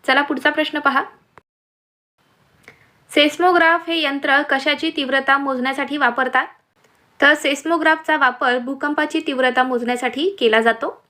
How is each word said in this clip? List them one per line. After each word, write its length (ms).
चला 140
पुढचा 280
प्रश्न 300
पहा. 240
सेस्मोग्राफ 760
हे 120
यंत्र 480
कशाची 460
तीव्रता 420
मोजण्यासाठी 600
वापरतात? 500
तर 120
सेस्मोग्राफचा 840
वापर 400
भूकंपाची 680
तीव्रता 360
मोजण्यासाठी 760
केला 220
जातो. 480